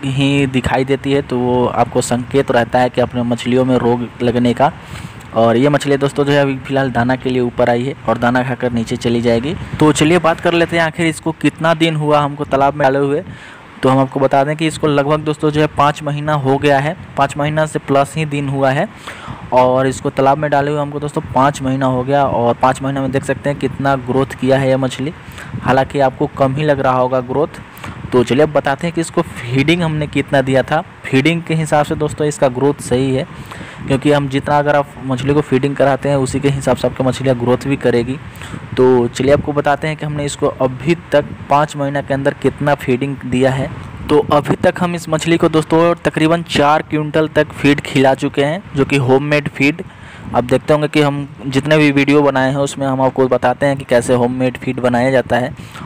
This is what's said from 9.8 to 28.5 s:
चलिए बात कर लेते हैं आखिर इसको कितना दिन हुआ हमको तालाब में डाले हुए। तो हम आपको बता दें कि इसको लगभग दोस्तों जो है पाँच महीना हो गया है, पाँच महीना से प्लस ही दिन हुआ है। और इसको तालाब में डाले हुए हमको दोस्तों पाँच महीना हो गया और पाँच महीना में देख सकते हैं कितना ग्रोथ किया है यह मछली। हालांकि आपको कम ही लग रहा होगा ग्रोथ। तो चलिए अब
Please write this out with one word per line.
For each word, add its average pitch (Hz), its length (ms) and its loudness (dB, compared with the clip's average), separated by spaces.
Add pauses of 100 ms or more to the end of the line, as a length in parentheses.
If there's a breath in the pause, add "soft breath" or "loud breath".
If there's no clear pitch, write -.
चलिए 160 260 2
बात 165 200 0
कर 170 140 0
लेते 170 240 0
हैं 165 60 2
आखिर 165 240 -2
इसको 160 260 -4
कितना 160 420 0
दिन 160 200 0
हुआ 151 240 2
हमको 143 260 -2
तालाब 139 280 2
में 147 100 -2
डाले 135 160 2
हुए। 143 240 0 (600 loud breath)
तो 131 60 4
हम 131 100 4
आपको 135 200 0
बता 135 240 4
दें 151 140 -2
कि 160 100 -2
इसको 156 200 -2
लगभग 147 340 2
दोस्तों 151 300 -2
जो 151 100 0
है 151 60 2
पाँच 147 360 0
महीना 147 320 -4
हो 139 220 2
गया 139 220 2
है, 156 160 -2 (220)
पाँच 139 200 0
महीना 151 280 0
से 151 160 -6
प्लस 139 340 0
ही 160 100 -2
दिन 143 240 -4
हुआ 135 220 0
है। 156 160 0 (680 loud breath)
और 127 340 4
इसको 135 220 -4
तालाब 135 280 2
में 151 140 -4
डाले 143 200 2
हुए 151 80 -2
हमको 143 200 -6
दोस्तों 147 220 -6 (120)
पाँच 139 280 2
महीना 135 240 -2
हो 127 180 0
गया 139 220 2
और 120 300 2
पाँच 131 260 0
महीना 135 200 -4
में 135 100 -2
देख 135 120 -2
सकते 139 260 -4
हैं 143 100 -4
कितना 135 440 -2
ग्रोथ 127 380 -2
किया 131 160 2
है 135 120 0
यह 131 80 2
मछली। 131 360 -4 (480 loud breath)
हालांकि 131 400 0
आपको 135 280 0
कम 131 260 0
ही 151 80 -2
लग 147 160 2
रहा 131 140 2
होगा 127 280 2
ग्रोथ। 131 400 -4 (500 loud breath)
तो 123 120 6
चलिए 139 200 4
अब 151 100 2